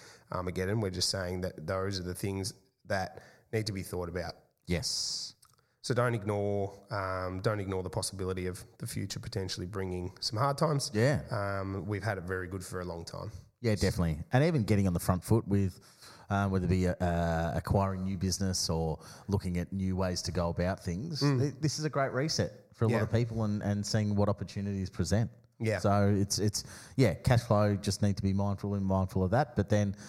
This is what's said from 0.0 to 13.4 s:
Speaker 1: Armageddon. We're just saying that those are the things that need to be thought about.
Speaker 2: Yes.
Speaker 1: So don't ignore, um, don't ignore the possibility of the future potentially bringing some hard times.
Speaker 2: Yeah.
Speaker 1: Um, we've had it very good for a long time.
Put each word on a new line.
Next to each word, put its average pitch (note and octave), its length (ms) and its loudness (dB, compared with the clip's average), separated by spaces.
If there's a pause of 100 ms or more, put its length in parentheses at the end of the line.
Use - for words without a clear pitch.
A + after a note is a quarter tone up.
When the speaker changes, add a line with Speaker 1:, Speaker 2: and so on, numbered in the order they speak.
Speaker 1:
Armageddon. F#2 480 -2
We're G2+ 80 -2
just F2 220 -2
saying F#2 320 -4
that D#2 240 -6
those F#2+ 340 -2
are - 20 -6
the F2+ 120 -4
things G2 400 -4 (320)
that F#2+ 340 -4 (320)
need A2 140 0
to G#2 60 -6
be F#2+ 100 -6
thought F2+ 260 -6
about. E2+ 280 -6 (300)
Speaker 2:
Yes. - 680 -2 (480)
Speaker 1:
So - 100 -2
don't A#2+ 220 2
ignore, G2+ 580 0 (180)
um, F#2 520 -4
don't G#2+ 180 0
ignore F#2+ 220 -4
the F2 80 -6
possibility F#2 560 -4
of F2+ 180 -6 (140)
the - 80 -8
future G2+ 340 -6
potentially F#2+ 460 -6
bringing F2+ 540 -4
some - 180 -4
hard C#3 180 2
times. D#3 380 0
Speaker 2:
Yeah. A#2+ 260 4 (100)
Speaker 1:
Um, G2 560 -4
we've G2+ 160 -2
had G#2 140 -2
it F2+ 80 -8
very F2+ 240 -4
good F2+ 160 -8
for F2+ 160 -6
a F2+ 60 -4
long E2+ 180 -8
time. F2+ 260 -10 (320)